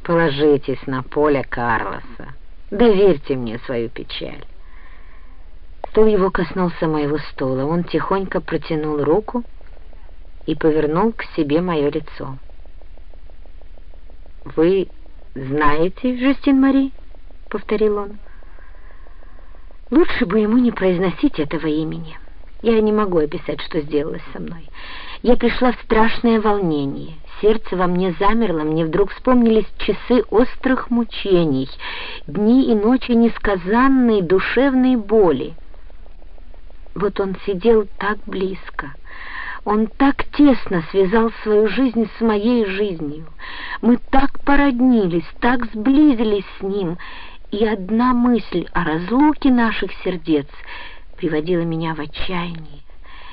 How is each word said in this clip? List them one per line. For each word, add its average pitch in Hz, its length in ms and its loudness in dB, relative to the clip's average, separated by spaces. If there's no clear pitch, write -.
"Положитесь 147 840 2
на 131 160 -4
поле 147 420 2
Карлоса. 113 880 -4
Доверьте 196 640 4
мне 117 220 -4
свою 117 280 -4
печаль". - 560 -10
Стул 214 180 6
его 190 220 4
коснулся 175 580 -2
моего 151 300 0
стула. 131 320 -2
Он 170 220 0
тихонько 185 560 -2
протянул 151 600 -2
руку 208 440 0
и 156 100 -2
повернул 156 580 2
к - 100 -8
себе 151 260 2
мое 156 280 0
лицо. 143 480 -6
"Вы 180 460 2
знаете, 151 840 2
Жюстин 269 420 2
Мари?" 269 320 4
повторил 208 480 0
он. 202 200 -8
Лучше 247 360 6
бы 202 140 2
ему 214 180 4
не 240 140 6
произносить 185 680 2
этого 151 280 -2
имени. 160 500 -4
Я 220 200 4
не 214 100 4
могу 202 280 2
описать, 151 420 -2
что 160 200 -4
сделалось 147 420 -4
со - 60 -8
мной. 165 300 -10
Я 233 160 8
пришла 240 340 4
в - 120 -4
страшное 226 580 4
волнение. 156 720 0
Сердце 214 340 4
во 180 120 2
мне 180 320 0
замерло, 202 440 4
мне 156 220 0
вдруг 175 260 2
вспомнились 233 560 4
часы 220 520 2
острых 254 600 2
мучений, 175 800 0
дни 233 460 4
и 220 40 4
ночи 233 360 2
несказанной 226 1120 4
душевной 254 720 2
боли. 202 580 2
Вот 202 240 -2
он 196 160 -2
сидел 208 420 2
так 208 260 -2
близко, 190 720 -6
он 214 200 2
так - 400 2
тесно 220 540 4
связал 214 420 4
свою 214 240 4
жизнь 226 500 2
с - 40 -10
моей 226 440 2
жизнью. 165 640 -4
Мы 233 140 6
так - 420 4
породнились, 247 880 4
так 247 340 2
сблизились 220 720 4
с - 40 -8
ним, 190 340 -2
и 214 140 0
одна 220 480 2
мысль 240 600 2
о 175 100 0
разлуке 226 640 2
наших 226 420 2
сердец 160 440 -2
приводила 160 440 -2
меня 165 340 -4
в 156 40 -8
отчаяние. 165 800 -6